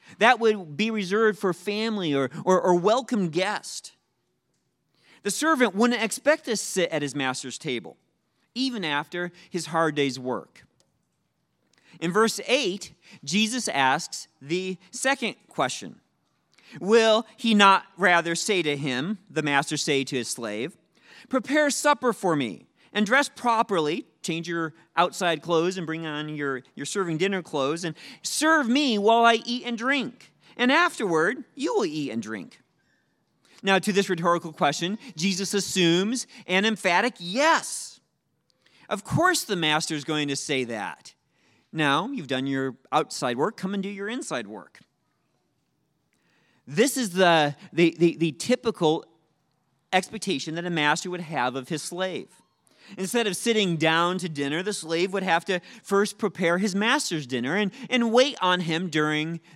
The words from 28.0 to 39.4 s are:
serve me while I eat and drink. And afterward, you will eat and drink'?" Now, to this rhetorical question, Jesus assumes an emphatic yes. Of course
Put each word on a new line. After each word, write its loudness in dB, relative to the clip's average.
serve 2
me 2
while 6
I 4
eat -6
and -6
drink. -4
And 2
afterward, 0
you -4
will 2
eat -4
and -4
drink'?" -12
Now, 4
to 0
this 2
rhetorical 0
question, -2
Jesus -2
assumes 0
an 0
emphatic 0
yes. -2
Of -6
course 2